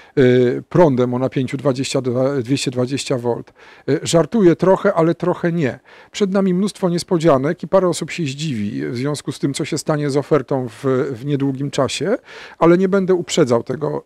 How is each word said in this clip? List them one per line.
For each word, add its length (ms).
e, 60
prądem 460
o 40
napięciu 380
dwadzieścia 440
dwa, 360
dwieście 340
dwadzieścia 480
volt. 340
E, 140
żartuję 540
trochę, 380
ale 200
trochę 380
nie. 260
Przed 220
nami 220
mnóstwo 340
niespodzianek 760
i 60
parę 200
osób 220
się 120
zdziwi 640
w 100
związku 360
z 60
tym, 160
co 100
się 140
stanie 320
z 60
ofertą 520
w, 160
w 120
niedługim 460
czasie, 460
ale 200
nie 100
będę 260
uprzedzał 480
tego, 440